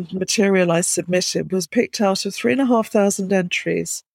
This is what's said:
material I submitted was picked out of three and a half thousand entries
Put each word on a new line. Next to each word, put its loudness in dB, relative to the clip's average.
material 2
I 2
submitted -2
was -2
picked -2
out 0
of -6
three 0
and 0
a 2
half 2
thousand 0
entries -2